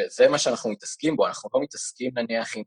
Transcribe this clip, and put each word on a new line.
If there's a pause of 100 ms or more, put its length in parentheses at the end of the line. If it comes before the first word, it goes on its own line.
וזה
מה
שאנחנו
מתעסקים
בו,
אנחנו
לא
מתעסקים
נניח
עם,